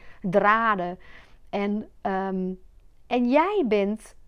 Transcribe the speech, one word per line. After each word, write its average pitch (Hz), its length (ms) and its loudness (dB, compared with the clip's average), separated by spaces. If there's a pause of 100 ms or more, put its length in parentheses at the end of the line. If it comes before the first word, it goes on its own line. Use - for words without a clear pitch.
(200)
draden. 202 800 2 (520)
En, 202 380 -4 (120)
ehm, 190 520 -4 (540)
en 240 240 0
jij 349 360 2
bent 208 500 -2 (100)